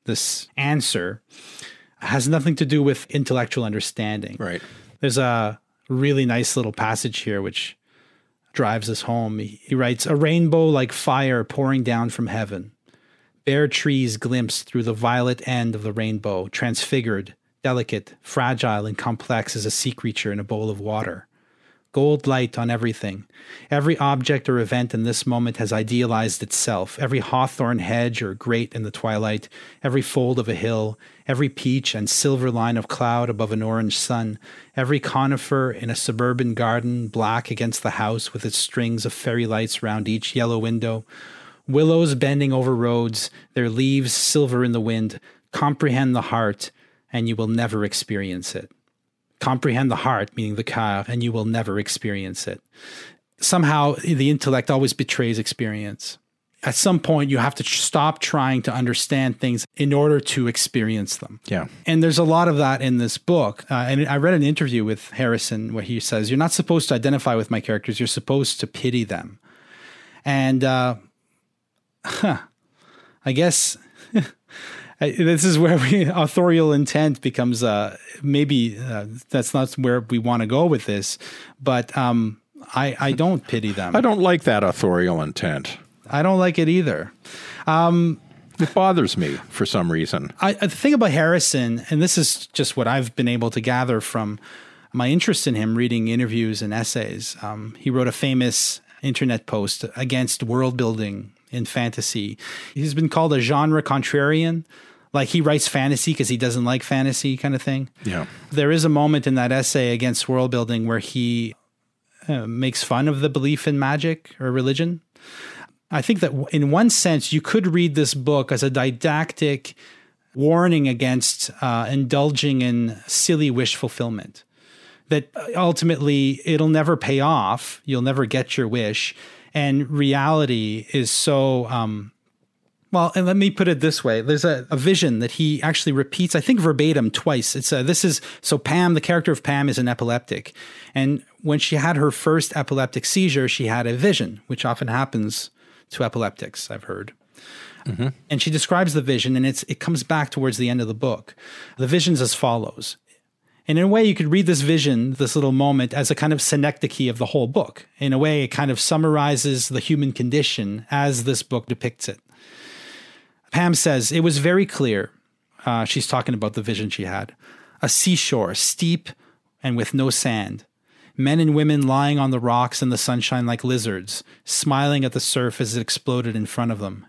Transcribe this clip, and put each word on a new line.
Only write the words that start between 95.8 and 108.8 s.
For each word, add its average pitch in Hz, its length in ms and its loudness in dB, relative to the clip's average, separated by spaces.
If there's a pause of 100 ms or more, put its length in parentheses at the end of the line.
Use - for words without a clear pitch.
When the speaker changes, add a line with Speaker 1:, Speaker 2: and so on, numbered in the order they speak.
Speaker 1:
interviews 113 520 0
and 104 140 -4
essays, 110 680 -6
um, 107 360 -12
he - 120 -4
wrote 127 180 2
a 113 40 -2
famous 127 680 0 (220)
internet 127 440 -2
post 104 400 -4 (100)
against 127 460 -2
world 127 340 0
building 107 560 -4 (180)
in 120 140 -6
fantasy. 113 720 -4 (380)
He's 147 180 -2
been 160 160 0
called 160 240 2
a 135 80 4
genre 151 420 2
contrarian. 151 800 0 (500)
Like, 135 140 0
he 170 120 2
writes 151 260 2
fantasy 139 460 0
'cause 135 160 0
he 127 80 0
doesn't 120 280 0
like 123 180 0
fantasy 135 560 0
kind 139 160 -2
of 127 80 -4
thing. 135 260 -4 (160)
Speaker 2:
Yeah. 92 220 -4 (260)
Speaker 1:
There 143 180 2
is 160 140 4